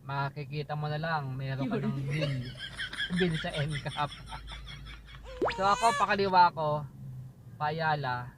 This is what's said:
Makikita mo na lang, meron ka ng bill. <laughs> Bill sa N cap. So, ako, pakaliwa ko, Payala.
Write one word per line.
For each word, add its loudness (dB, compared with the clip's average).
Makikita -4
mo -4
na -2
lang, -2
meron -2
ka 0
ng -2
bill. 0
<laughs> -2
Bill 4
sa -4
N -2
cap. -2
So, -2
ako, 6
pakaliwa 8
ko, 0
Payala. 0